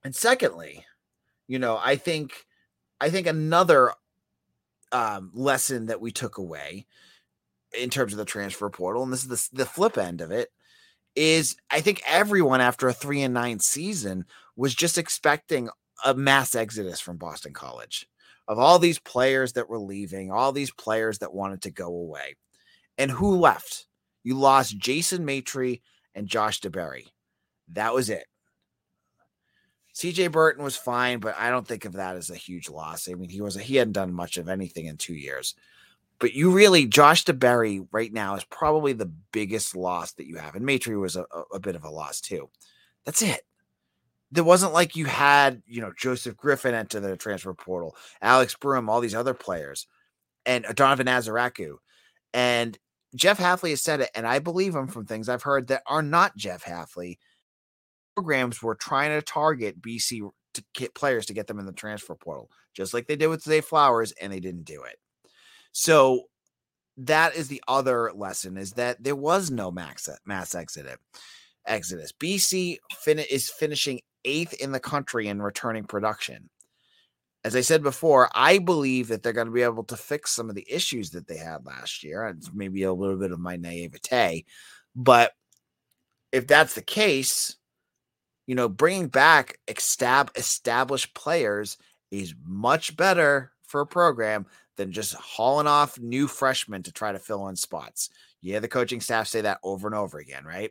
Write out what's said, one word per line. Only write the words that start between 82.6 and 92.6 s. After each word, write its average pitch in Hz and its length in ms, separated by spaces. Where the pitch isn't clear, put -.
a 95 100
little 95 240
bit 95 140
of 87 80
my 90 180
naivete, 85 880
but 120 380
if 127 160
that's 151 260
the 156 80
case, 165 720
you 127 80
know, 123 140
bringing 160 400
back 143 500
estab-, 127 680
established 127 800
players 107 640
is 95 240
much 117 520